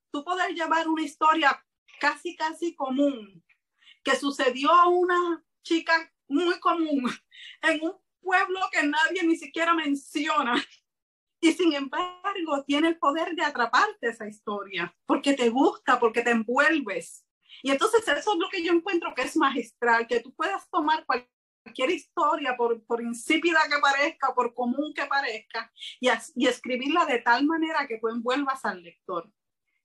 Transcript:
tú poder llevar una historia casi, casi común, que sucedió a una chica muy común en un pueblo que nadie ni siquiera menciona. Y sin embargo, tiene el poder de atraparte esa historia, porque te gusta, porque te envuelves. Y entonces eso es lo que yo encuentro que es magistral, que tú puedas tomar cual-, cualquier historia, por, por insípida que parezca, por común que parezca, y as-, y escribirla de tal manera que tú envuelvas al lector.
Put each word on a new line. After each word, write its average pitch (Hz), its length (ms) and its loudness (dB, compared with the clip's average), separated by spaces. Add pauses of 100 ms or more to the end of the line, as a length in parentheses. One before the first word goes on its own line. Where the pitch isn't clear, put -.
(100)
tú 294 140 -8
poder 359 300 -2
llevar 320 340 0
una 320 140 0
historia 311 600 2 (380)
casi, 294 360 -2
casi 320 380 -4
común, 254 720 -2 (580)
que 269 140 2
sucedió 277 560 0
a 349 160 8
una 349 560 2 (180)
chica 330 480 0 (180)
muy 349 320 0
común 311 500 0 (520)
en 311 220 0
un 359 120 -6 (240)
pueblo 370 400 0 (120)
que 349 140 0
nadie 320 380 0
ni 330 120 4
siquiera 330 380 -2
menciona. 294 800 0 (840)
Y 320 140 6
sin 330 220 2
embargo, 311 920 -6
tiene 294 220 2
el 330 100 -2
poder 330 360 0
de 330 80 -4
atraparte 294 680 0
esa 220 180 -8
historia, 196 680 -8 (100)
porque 277 300 2
te 240 160 2
gusta, 269 500 2
porque 233 220 2
te 240 80 0
envuelves. 240 960 -2 (360)
Y 269 80 -2
entonces 427 380 2
eso 302 240 0
es 339 60 0
lo 381 100 -2
que 370 140 -4
yo 349 100 0
encuentro 339 420 0
que 254 80 -2
es 277 140 -4
magistral, 240 680 0
que 233 140 0
tú - 140 -12
puedas 370 360 -6
tomar 311 340 0
cual-, 247 240 -4 (380)
cualquier 262 240 -2
historia, 302 640 -2
por, 233 280 -2
por 233 180 -4
insípida 311 560 0 (100)
que 285 120 0
parezca, 277 540 2
por 240 200 -2
común 262 400 -4
que - 120 -4
parezca, 233 680 -6 (260)
y 247 100 0
as-, 226 280 -2
y 254 100 0
escribirla 254 600 0
de 247 120 0
tal 240 260 2
manera 320 440 0
que - 100 -8
tú 226 100 -4
envuelvas 254 560 -2
al 190 200 -6
lector. 170 440 -10 (560)